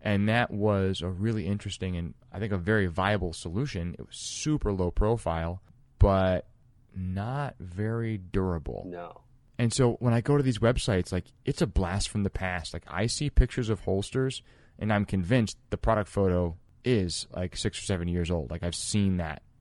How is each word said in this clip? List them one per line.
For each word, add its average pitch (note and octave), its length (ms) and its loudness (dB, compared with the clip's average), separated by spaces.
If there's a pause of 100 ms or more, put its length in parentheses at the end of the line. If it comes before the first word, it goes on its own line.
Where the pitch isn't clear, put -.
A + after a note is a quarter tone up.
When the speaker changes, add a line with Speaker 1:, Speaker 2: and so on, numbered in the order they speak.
Speaker 1:
And G2+ 280 2
that A#2 220 2
was G2 500 2
a F2 80 -4
really G#2 360 -2
interesting F#2+ 500 -4
and E2+ 200 -6 (160)
I G2+ 80 -10
think G2 120 -4
a G2+ 60 0
very G2 300 2
viable F#2 460 0
solution. F2+ 640 -4
It - 80 -14
was - 100 -18
super - 560 -2
low F#2 160 0
profile, E2+ 720 0 (380)
but F#2+ 480 6 (480)
not G2+ 640 -6
very A2 580 -4
durable. F2 720 -2
Speaker 2:
No. F2 320 -12 (380)
Speaker 1:
And A#2 120 2
so A#2+ 280 4
when A#2+ 140 2
I A#2 80 2
go C#3+ 160 4
to C#3+ 60 4
these B2+ 140 2
websites, A2 540 2
like, F2+ 140 -2 (200)
it's - 160 0
a D3+ 60 2
blast F#2+ 420 0
from G#2 140 -2
the G2 80 0
past. F2+ 420 -4
Like, E2+ 140 -10
I F#2+ 180 -2
see C#3 240 -2
pictures A#2+ 400 4
of G#2+ 120 0
holsters, C3 600 -2 (380)
and G#2+ 120 0
I'm G2+ 140 2
convinced G2 520 2 (120)
the G#2 80 -4
product G#2+ 320 2
photo F2+ 480 2 (260)
is, G2+ 480 0
like, F2+ 240 -6
six - 220 -4
or - 60 -12
seven F2 240 -2
years F2 240 0
old. D#2 180 -2
Like, E2+ 140 -8
I've F2 100 -2
seen G2 440 0
that D#2+ 260 -6 (180)